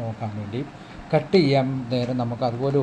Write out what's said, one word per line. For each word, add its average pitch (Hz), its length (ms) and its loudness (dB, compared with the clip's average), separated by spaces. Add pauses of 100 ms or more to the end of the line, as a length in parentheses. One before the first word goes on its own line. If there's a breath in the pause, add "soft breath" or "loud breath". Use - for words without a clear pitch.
നോക്കാൻ 113 380 -4
വേണ്ടിയും 104 280 -6 (460 loud breath)
കട്ട് 147 240 2
ചെയ്യാൻ 135 300 4 (260)
നേരം 123 300 0
നമുക്ക് 120 260 -2
അതുപോലെ 135 340 0